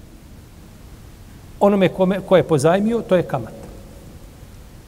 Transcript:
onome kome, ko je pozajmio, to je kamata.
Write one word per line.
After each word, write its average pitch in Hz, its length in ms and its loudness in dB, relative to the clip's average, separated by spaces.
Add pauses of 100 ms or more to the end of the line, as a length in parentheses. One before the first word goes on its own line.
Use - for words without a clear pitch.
(1600)
onome 202 280 4
kome, 185 320 0
ko 190 160 2
je 165 60 6
pozajmio, 196 600 0
to 185 140 0
je 165 60 2
kamata. - 460 -10 (1200)